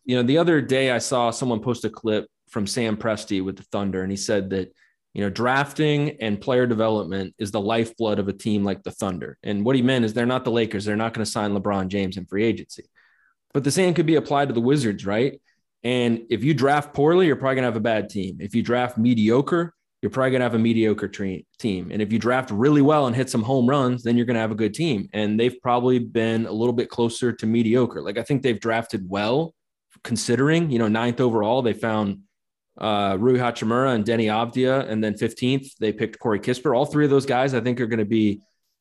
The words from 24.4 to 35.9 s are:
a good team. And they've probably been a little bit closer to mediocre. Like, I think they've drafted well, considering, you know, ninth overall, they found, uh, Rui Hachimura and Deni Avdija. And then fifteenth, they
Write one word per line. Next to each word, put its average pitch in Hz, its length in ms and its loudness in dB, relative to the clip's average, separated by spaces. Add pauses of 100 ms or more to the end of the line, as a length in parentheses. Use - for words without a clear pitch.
a 107 40 -4
good 107 180 0
team. 127 400 -2
And 104 260 0
they've 123 220 2
probably 123 380 2
been 113 460 -2
a 87 60 -8
little 113 220 0
bit 117 160 -2
closer 117 420 -2
to 113 140 -8
mediocre. 113 560 2
Like, 101 160 -6
I 139 60 -4
think 139 180 -2
they've 117 180 0
drafted 113 500 -2
well, 117 460 -2 (480)
considering, 139 640 2
you 120 80 0
know, 113 120 2
ninth 120 320 0
overall, 113 400 2
they 113 120 0
found, 107 460 -2 (580)
uh, 101 400 0
Rui 123 220 4
Hachimura 123 560 0
and 107 80 0
Deni 113 220 0
Avdija. 127 640 0
And 110 120 -2
then 107 140 -2
fifteenth, 127 640 -2
they 110 140 0